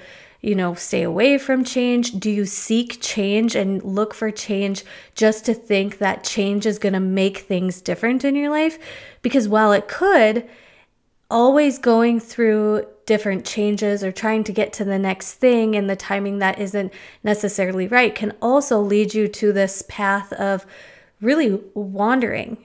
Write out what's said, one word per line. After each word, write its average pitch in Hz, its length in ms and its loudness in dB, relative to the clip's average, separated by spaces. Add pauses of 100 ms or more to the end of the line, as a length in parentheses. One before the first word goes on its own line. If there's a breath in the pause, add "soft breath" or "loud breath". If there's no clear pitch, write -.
(420 loud breath)
you 208 140 0
know, 180 180 0
stay - 300 -4
away 214 340 4
from 262 260 -2
change? 247 500 0
Do 202 180 -4
you 208 160 0
seek 233 520 -4
change 214 560 0
and 190 280 -2
look 208 320 -2
for 220 160 -4
change 196 520 -4 (300 loud breath)
just 220 320 0
to 233 80 2
think 202 460 -2
that - 240 -2
change 202 420 -2
is 208 140 0
gonna 190 200 0
make 190 420 0
things 185 380 -2
different 240 460 -2
in 277 100 2
your 294 140 0
life? 311 300 0 (420 loud breath)
Because 233 260 2
while 214 240 4
it 202 160 2
could, 240 640 2 (800 loud breath)
always 269 480 4
going 233 420 4
through 214 680 0 (180)
different 208 400 0
changes 208 580 -2
or 190 80 -4
trying 220 320 -2
to 208 80 -6
get 214 220 -2
to 214 100 -6
the 196 160 -2
next 190 360 -4
thing 226 380 2
in 202 140 0
the 196 80 -2
timing 202 440 -4
that 190 200 -2
isn't 196 340 -4 (300 loud breath)
necessarily 196 640 -2
right 247 280 2
can 208 260 -6
also 254 380 2
lead 208 340 2
you 214 140 0
to 208 260 0
this 196 340 -2
path 196 460 -4
of 196 320 -4 (560 loud breath)
really 233 400 2 (120)
wandering, 208 920 -2